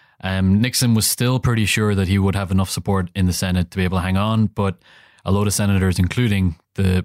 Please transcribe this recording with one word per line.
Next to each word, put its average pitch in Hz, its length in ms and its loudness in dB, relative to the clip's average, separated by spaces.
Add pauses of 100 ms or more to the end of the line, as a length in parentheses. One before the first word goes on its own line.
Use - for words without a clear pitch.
(220)
Um, 95 400 2
Nixon 123 320 0
was 110 140 2
still 127 320 0
pretty 113 260 0
sure 104 300 0
that 95 140 0
he 98 100 2
would 95 160 2
have 98 160 -4
enough 95 180 2
support 95 460 -2
in 95 120 2
the 87 60 0
Senate 90 380 -2
to - 60 -10
be 92 80 0
able 92 140 -2
to - 40 0
hang 185 140 0
on, 110 300 0
but 98 280 -4 (480)
a 90 80 -2
load 101 160 2
of 95 60 -2
senators, 95 460 0
including 95 580 0 (180)
the 92 300 0